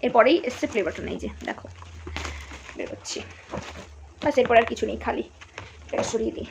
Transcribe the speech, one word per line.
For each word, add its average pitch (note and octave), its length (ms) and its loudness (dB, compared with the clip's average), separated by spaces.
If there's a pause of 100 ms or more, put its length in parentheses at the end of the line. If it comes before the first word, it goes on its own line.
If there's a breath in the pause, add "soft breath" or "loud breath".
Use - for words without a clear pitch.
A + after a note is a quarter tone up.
এরপরেই B3 420 8
এসছে - 220 -2
প্লে G#3+ 160 2
বাটন, - 260 -2
এই - 80 -4
যে - 120 -6 (160)
দেখো - 240 -6 (1080 loud breath)
বেরোচ্ছি। - 440 -8 (1000)
ব্যাস, D4 160 4
এরপর A#3+ 180 8
আর A3+ 60 10
কিছু A3+ 240 -2
নেই, G#3 100 -4
খালি। - 260 -2 (720 loud breath)
এটা - 100 0
সরিয়ে A3 280 0
দিই। - 200 -8